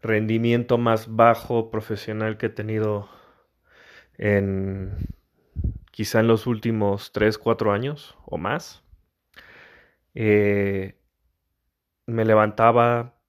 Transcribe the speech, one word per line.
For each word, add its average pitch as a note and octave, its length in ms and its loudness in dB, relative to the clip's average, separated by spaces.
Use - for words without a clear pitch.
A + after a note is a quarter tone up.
rendimiento A2+ 720 0
más A2+ 380 -2
bajo A2+ 560 2
profesional A2 640 -6
que A#2 100 -6
he G#2 40 -2
tenido G#2+ 580 -4
en, G2 800 -2
quizá A2 280 -2
en A2+ 80 2
los A2+ 180 2
últimos G#2+ 640 -2
tres, G#2+ 260 2
cuatro A2 340 0
años C3+ 520 -6
o - 140 -10
más. A2 440 -6
Eh, G2+ 840 2
me A2+ 180 -2
levantaba A#2 920 4